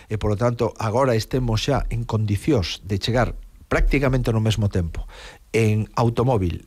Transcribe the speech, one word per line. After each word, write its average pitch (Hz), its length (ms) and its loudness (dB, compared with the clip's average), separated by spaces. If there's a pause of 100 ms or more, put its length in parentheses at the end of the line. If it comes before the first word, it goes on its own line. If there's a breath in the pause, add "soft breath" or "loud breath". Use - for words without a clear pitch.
e, 107 160 -6
polo 104 160 0
tanto, 120 400 0
agora 117 400 2
estemos 117 480 -2
xa 139 240 2
en 117 160 -4
condicións 107 800 0
de 95 160 -2
chegar 117 320 0 (320)
prácticamente 131 640 2
no 113 80 2
mesmo 107 320 2
tempo 85 400 -4 (400 loud breath)
en 107 480 2
automóvil, 117 680 2